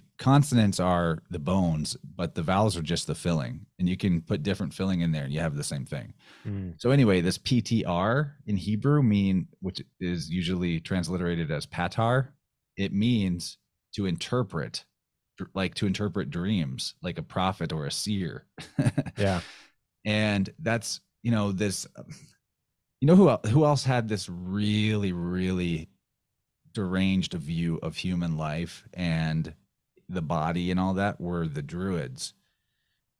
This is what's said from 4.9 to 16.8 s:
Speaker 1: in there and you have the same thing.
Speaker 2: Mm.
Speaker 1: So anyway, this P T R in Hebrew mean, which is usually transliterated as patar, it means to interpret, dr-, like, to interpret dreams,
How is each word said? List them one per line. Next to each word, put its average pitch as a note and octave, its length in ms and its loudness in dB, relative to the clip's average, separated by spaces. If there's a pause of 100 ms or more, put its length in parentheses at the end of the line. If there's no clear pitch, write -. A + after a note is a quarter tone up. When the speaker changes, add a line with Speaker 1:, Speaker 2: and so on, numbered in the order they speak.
Speaker 1:
in E2+ 100 2
there D2+ 140 -2
and C2+ 80 -4
you D#2 80 -2
have D#2 160 -2
the D2 60 -4
same C#2 220 -6
thing. B1 280 -10 (340)
Speaker 2:
Mm. F#2+ 340 -6
Speaker 1:
So A#2+ 100 2
anyway, A2+ 280 6
this F2+ 180 2
P A#2+ 240 2
T A2+ 240 0
R A2+ 520 0 (100)
in G#2+ 100 0
Hebrew A2 460 2
mean, G2 460 4 (100)
which F#2 220 -6 (180)
is F2 320 -4
usually F2 480 0
transliterated F2 720 -2
as C#2+ 160 -4
patar, A#2 640 0 (480)
it G2 160 -2
means G2+ 640 0 (380)
to G2+ 120 -2
interpret, E2+ 800 -4 (520)
dr-, - 160 -12
like, F#2 220 -4
to G#2+ 100 -2
interpret F#2+ 460 -2
dreams, E2+ 720 -2